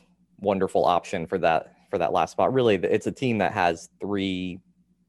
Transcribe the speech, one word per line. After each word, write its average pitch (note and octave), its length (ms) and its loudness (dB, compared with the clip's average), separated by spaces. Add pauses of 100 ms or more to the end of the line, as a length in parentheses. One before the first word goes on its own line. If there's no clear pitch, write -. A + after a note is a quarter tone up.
(400)
wonderful F#2+ 440 0
option E2+ 420 0
for F#2+ 120 -4
that, E2 340 0 (160)
for - 100 -4
that E2 140 0
last E2+ 200 0
spot. G2 200 0
Really, A#2+ 240 4
th-, F#2 160 0
it's G#2 140 0
a G#2 60 -4
team A#2+ 260 -2
that F#2 140 0
has F2 360 -2 (120)
three, F#2 600 -4 (480)